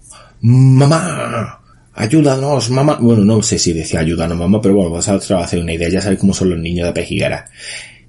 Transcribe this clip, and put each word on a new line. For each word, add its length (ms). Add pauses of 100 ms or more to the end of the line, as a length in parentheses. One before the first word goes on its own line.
(420)
mamá, 1200 (320)
ayúdanos, 760
mamá". 320
Bueno, 220
no 180
sé 160
si 140
decía, 300
"Ayúdanos, 360
mamá", 240
pero 140
bueno, 140
vosotros 420
os 100
hacéis 220
una 100
idea, 140
ya 140
sabéis 180
cómo 140
son 160
los 100
niños 260
de 60
pejiguera. 540 (640)